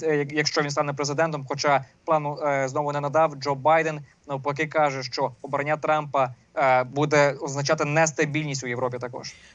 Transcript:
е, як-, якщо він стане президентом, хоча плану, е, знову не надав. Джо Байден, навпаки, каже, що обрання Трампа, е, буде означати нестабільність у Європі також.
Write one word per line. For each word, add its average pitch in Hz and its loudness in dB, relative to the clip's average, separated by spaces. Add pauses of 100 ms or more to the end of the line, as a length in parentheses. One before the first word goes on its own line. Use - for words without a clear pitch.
е, 156 2
як-, 143 -2
якщо 151 0
він 143 -2
стане 143 -2
президентом, 143 -2
хоча 139 2 (200)
плану, 147 0
е, 139 0
знову 147 -2
не 143 -2
надав. 147 2
Джо 139 -2
Байден, 156 2 (280)
навпаки, 143 -2
каже, 143 0
що 127 -4 (100)
обрання 143 -2
Трампа, 147 0 (220)
е, 131 4
буде 143 2
означати 143 -2
нестабільність 147 0
у - -6
Європі 123 -4
також. 123 -10 (200)